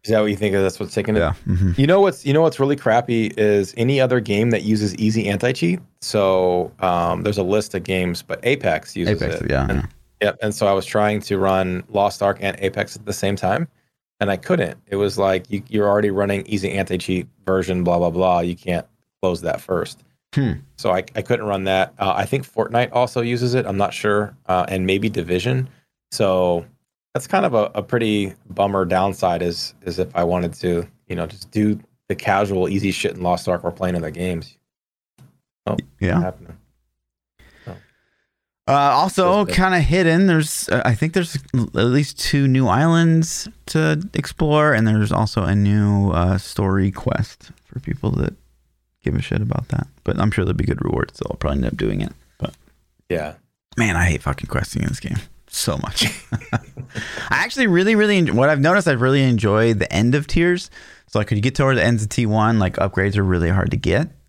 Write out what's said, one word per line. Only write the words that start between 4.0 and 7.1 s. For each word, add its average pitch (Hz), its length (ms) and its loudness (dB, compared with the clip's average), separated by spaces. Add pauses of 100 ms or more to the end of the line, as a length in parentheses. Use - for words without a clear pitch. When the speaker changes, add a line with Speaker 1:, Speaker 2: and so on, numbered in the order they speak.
Speaker 1:
game 110 320 0
that 104 100 0
uses 107 360 0
easy 110 300 0
anti-cheat. 127 520 0 (220)
So, 92 800 2
um, 87 440 0